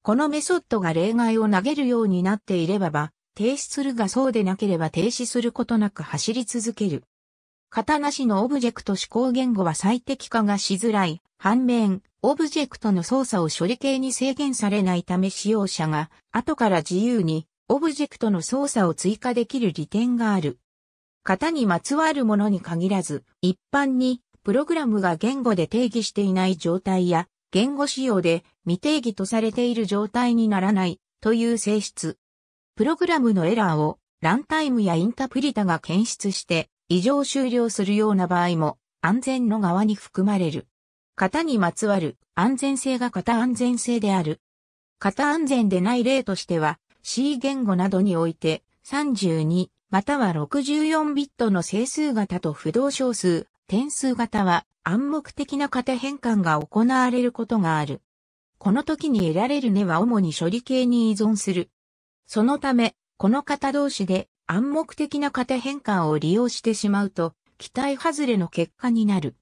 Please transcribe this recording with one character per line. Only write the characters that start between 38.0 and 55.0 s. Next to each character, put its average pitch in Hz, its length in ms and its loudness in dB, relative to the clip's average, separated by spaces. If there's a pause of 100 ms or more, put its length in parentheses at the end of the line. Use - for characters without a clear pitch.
う 208 60 2
な 185 120 2
場 175 160 2
合 175 140 0
も 156 200 0 (240)
安 214 200 2
全 254 260 -2
の 220 120 0
側 190 260 2
に 214 100 2
含 190 340 -2
ま 202 80 0
れ 170 140 0
る。 - 160 -8 (480)
型 240 280 0
に 294 140 0
ま 175 140 2
つ - 140 -6
わ 202 140 2
る 151 180 -4 (180)
安 226 200 2
全 277 220 -2
性 254 200 -2
が 240 120 -2
型 233 260 -2
安 247 180 0
全 247 240 0
性 240 220 -2
で 202 140 0
あ 185 100 2
る。 156 180 -4 (580)
型 269 300 0
安 311 160 0
全 247 240 2
で 185 120 2
な 220 140 2
い 240 80 0
例 262 200 2
と 196 120 -4
し - 100 -12
て 170 140 -2
は、 156 200 0 (220)
C 277 360 -2
言 269 260 -2
語 196 120 2
な 180 140 2
ど 190 120 2
に 196 160 2
お 165 100 2
い 165 60 -2
て、 160 300 -2 (200)
三 285 300 -2
十 170 300 0
二、 175 280 0 (180)
ま 196 140 0
た 285 140 -2
は 208 160 2
六 160 280 -2
十 294 240 0
四 311 280 0
ビ 277 120 0
ッ - 100 -20
ト 226 160 0
の 185 100 2
整 208 240 -2
数 302 280 -2
型 202 260 -2
と 156 140 -4
不 156 180 -6
動 262 200 0
小 254 220 -2
数、 175 340 0 (200)
点 254 240 -2
数 262 240 -2
型 220 280 -2
は、 175 220 2 (180)
暗 254 280 0